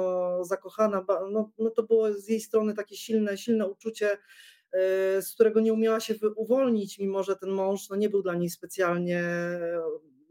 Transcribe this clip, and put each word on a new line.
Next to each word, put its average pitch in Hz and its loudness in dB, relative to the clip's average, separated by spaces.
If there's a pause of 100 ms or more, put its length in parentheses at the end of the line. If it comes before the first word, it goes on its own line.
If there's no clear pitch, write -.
(460)
zakochana. 196 -2
Ba-, 190 -2
no, 214 -2
no 220 0
to 226 0
było 220 4
z 202 -12
jej 220 0
strony 214 0
takie 202 -8
silne, 208 0
silne 220 0
uczucie, 208 -2 (540)
e, 190 2
z - -8
którego 220 4
nie 220 4
umiała 220 2
się 220 -2
wy-, 214 -2
uwolnić, 220 0
mimo 196 0
że 190 -2
ten 190 -8
mąż, 196 -2
no, 196 -6
nie 208 0
był 202 0
dla 180 -2
niej 175 -2
specjalnie, 175 -2
e, 175 -4 (500)